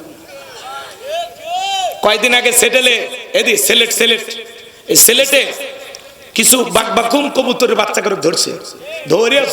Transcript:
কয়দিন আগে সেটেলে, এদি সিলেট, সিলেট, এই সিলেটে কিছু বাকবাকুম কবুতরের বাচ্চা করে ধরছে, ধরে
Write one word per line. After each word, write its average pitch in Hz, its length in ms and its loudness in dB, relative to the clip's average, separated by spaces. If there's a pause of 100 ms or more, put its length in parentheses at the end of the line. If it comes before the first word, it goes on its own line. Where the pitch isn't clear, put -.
(2000)
কয়দিন 220 320 2
আগে 240 180 2
সেটেলে, 240 580 2 (240)
এদি 214 240 2
সিলেট, 233 360 2
সিলেট, 226 420 0 (520)
এই 165 80 2
সিলেটে 254 580 2 (800)
কিছু 233 300 4
বাকবাকুম 233 680 0
কবুতরের 247 460 2
বাচ্চা 208 260 0
করে 196 140 0
ধরছে, - 360 0 (580)
ধরে 240 440 4